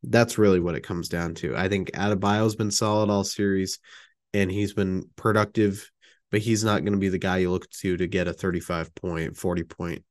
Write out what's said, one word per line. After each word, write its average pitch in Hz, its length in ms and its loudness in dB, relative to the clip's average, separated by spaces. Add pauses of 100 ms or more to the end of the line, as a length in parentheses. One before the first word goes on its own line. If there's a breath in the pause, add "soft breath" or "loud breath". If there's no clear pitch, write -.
that's 117 340 4
really 98 220 6
what 85 160 -2
it - 80 -8
comes 87 240 -6
down 85 260 -4
to. 65 220 -6
I 95 120 0
think 98 220 -2
Adebayo's 104 640 0
been 104 160 -2
solid 107 400 0
all 98 140 2
series, 98 560 -2 (520 loud breath)
and 101 160 2
he's 98 240 -2
been 95 440 -2
productive, 104 760 2 (400 soft breath)
but 107 100 0
he's 107 220 0
not 104 220 2
gonna 101 140 0
be 98 100 2
the 92 100 -2
guy 92 200 0
you 90 120 2
look 90 180 -2 (120)
to 92 160 0
to 90 100 0
get 87 220 0
a 85 40 -4
thirty-five 85 640 -4
point, 85 420 -6
forty 87 280 -2
point - 460 -8